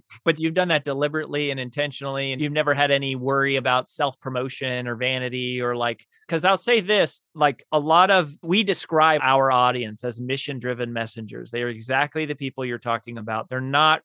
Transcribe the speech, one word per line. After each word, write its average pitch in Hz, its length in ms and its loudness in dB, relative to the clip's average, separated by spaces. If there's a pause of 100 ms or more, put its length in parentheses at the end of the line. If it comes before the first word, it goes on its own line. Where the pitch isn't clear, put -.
(240)
but 160 160 2
you've 160 140 -2
done 180 120 2
that 156 180 2
deliberately 147 680 -2
and 135 80 -4
intentionally, 135 720 -4
and 131 100 -4
you've 147 80 0
never 147 240 2
had 143 160 4
any 139 240 2
worry 135 400 0
about 127 340 2
self-promotion 131 1000 -4
or 120 80 -4
vanity 127 680 -4
or, 123 140 -2
like, 120 280 -4 (220)
'cause 165 180 -2
I'll 190 120 4
say 233 240 2
this, 185 420 0 (140)
like, 147 340 2
a 156 80 2
lot 165 320 4
of, 165 320 2
we 196 220 2
describe 160 580 2
our 135 300 4
audience 123 500 0
as 117 180 -6
mission-driven 123 720 -6
messengers. 117 600 -8
They 120 100 -4
are 120 60 -2
exactly 135 580 -2
the 143 80 -6
people 135 300 -6
you're 120 160 -4
talking 117 380 -4
about. 110 320 -6
They're 127 100 -4
not 147 440 2